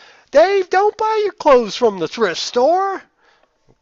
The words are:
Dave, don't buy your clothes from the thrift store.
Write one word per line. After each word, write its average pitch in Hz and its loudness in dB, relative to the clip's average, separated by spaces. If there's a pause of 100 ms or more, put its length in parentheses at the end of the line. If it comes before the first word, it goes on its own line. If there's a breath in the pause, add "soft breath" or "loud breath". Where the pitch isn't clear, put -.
(300 loud breath)
Dave, 370 2
don't 403 0
buy 440 -2
your 392 -4
clothes 247 2
from 214 -2
the 165 -4
thrift 185 -4
store. 349 -2 (800 soft breath)